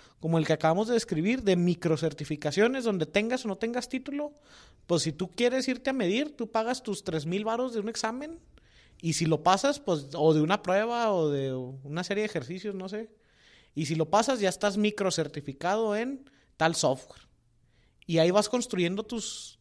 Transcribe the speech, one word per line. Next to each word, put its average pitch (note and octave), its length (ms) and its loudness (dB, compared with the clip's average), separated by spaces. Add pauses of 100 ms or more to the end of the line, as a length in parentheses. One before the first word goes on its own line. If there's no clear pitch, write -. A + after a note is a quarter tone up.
(200)
como E3 200 2
el D3+ 80 2
que D#3+ 60 4
acabamos E3 340 2
de A#3+ 80 2
describir, A3 480 0
de G3 120 4
microcertificaciones, E3+ 1300 0
donde F#3+ 220 0
tengas A#3 400 0
o - 20 -6
no F#3+ 100 -4
tengas A#3+ 300 -4
título, C#4+ 460 -6 (540)
pues E3 160 2
si D#3+ 100 -4
tú F3+ 160 -6
quieres B3 400 0
irte B3+ 220 -2
a - 20 0
medir, B3+ 420 0
tú A3 160 -8
pagas A3+ 320 -2
tus G3+ 220 -6
tres D#3+ 220 -4
mil G3 180 -2
varos A#3+ 280 -2
de A3+ 60 -4
un G3+ 80 -4
examen, B3+ 500 -6 (640)
y E3 120 0
si E3+ 120 0
lo D#3 180 2
pasas, G3 360 4
pues, D3 360 -2
o D#3 180 6
de D3+ 80 4
una D#3+ 200 2
prueba, A3 520 0
o D#3+ 160 2
de C3+ 240 -2
una C3+ 500 -8
serie G#3 200 -2
de - 20 -2
ejercicios, F#3 500 -6
no F#3+ 140 -8
sé. G#3+ 200 -10 (640)
Y D3+ 100 -2
si D#3 100 -2
lo D#3+ 140 0
pasas, A3+ 320 2
ya F#3+ 80 4
estás G3 260 0
microcertificado G3+ 1200 0
en C4 340 -6 (280)
tal D#3+ 180 2
software. - 460 -2 (840)
Y E3 120 0
ahí E3 140 6
vas G#3 180 4
construyendo G3 540 0
tus, - 580 -10